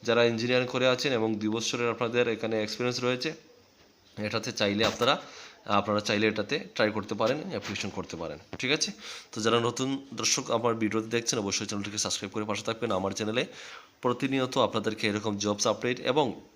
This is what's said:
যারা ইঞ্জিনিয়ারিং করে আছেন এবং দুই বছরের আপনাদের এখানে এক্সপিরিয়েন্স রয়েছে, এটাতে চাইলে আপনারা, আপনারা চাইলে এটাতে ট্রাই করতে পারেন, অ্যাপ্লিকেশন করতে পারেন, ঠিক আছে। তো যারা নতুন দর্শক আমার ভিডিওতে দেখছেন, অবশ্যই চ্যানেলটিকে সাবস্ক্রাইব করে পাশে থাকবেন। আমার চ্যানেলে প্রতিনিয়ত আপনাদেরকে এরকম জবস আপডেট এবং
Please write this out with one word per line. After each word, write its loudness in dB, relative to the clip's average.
যারা 4
ইঞ্জিনিয়ারিং 2
করে 2
আছেন 2
এবং 2
দুই -2
বছরের 0
আপনাদের 2
এখানে 0
এক্সপিরিয়েন্স -2
রয়েছে, 0
এটাতে -4
চাইলে 2
আপনারা, 2
আপনারা 2
চাইলে 2
এটাতে 0
ট্রাই 0
করতে -4
পারেন, 2
অ্যাপ্লিকেশন -6
করতে -8
পারেন, -8
ঠিক 0
আছে। 0
তো -6
যারা 6
নতুন -2
দর্শক 0
আমার 2
ভিডিওতে 0
দেখছেন, 0
অবশ্যই -2
চ্যানেলটিকে -6
সাবস্ক্রাইব -4
করে -2
পাশে -4
থাকবেন। -2
আমার 2
চ্যানেলে -2
প্রতিনিয়ত 0
আপনাদেরকে 2
এরকম 0
জবস 0
আপডেট 0
এবং 0